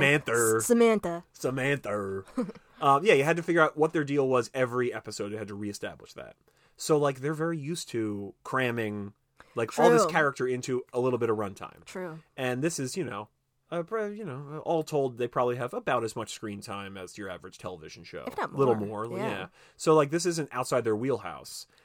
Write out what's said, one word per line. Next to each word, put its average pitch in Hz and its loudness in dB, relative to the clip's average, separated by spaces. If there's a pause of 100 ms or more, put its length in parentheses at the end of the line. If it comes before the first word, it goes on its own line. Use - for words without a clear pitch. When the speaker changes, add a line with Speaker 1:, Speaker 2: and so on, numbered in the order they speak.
(320)
Speaker 1:
Samantha. 113 4
Speaker 2:
S-, 113 0
Samantha. 214 4 (100)
Speaker 1:
Samantha. 107 -2 (120)
Speaker 2:
<laughs> 208 -4 (300)
Speaker 1:
Um, 143 6
yeah, 147 10
you 135 8
had 170 4
to 165 -4
figure 170 4
out 151 4
what 160 2
their 160 2
deal 139 2
was 127 2
every 123 0
episode. 107 -8
You 110 -6
had 104 -8
to 104 -10
reestablish 101 -10
that. - -16 (420)
So, 156 2
like, 143 2
they're 147 -4
very 165 -2
used 151 -8
to 104 -4 (100)
cramming, 113 -2 (400)
like, 117 -4
all - 8
this 233 8
Speaker 2:
True. 170 2
Speaker 1:
character 143 0
into 127 -2 (100)
a 127 0
little 123 2
bit 113 2
of 107 2
runtime. 98 -8
Speaker 2:
True. 170 -10 (140)
Speaker 1:
And 127 -2
this 170 -2
is, 131 -6
you 180 -4
know, 107 -8 (400)
uh, 170 -4
pro-, 214 -4
you 208 -10
know, 143 -10
all 160 2
told, 135 0
they 123 0
probably 123 0
have 127 -6
about 139 0
as 107 -6
much 110 -8
screen 104 -8
time 98 -10
as 90 -12
your 98 -10
average 90 -14
television 82 -12
show. 78 -12
Speaker 2:
If - -10
not - -6
Speaker 1:
Little 135 4
Speaker 2:
more. 104 -6
Speaker 1:
more, 120 -8
Speaker 2:
Yeah. 208 -4
Speaker 1:
yeah. 95 -6 (320)
So, 160 4
like, 147 6
this 165 -2
isn't 160 -2
outside 127 -2
their 113 2
wheelhouse. 101 -6 (180)